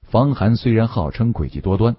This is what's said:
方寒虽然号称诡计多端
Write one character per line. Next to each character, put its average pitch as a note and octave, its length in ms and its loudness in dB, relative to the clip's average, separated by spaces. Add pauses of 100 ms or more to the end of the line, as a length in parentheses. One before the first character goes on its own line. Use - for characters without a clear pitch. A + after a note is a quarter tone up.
方 C3 320 0
寒 A2 220 2
虽 A#2+ 160 0
然 A2+ 160 2
号 D#2+ 220 -4
称 A2+ 240 -2
诡 C#2+ 140 -4
计 C#2+ 120 -10
多 F#2+ 160 0
端 A2+ 220 2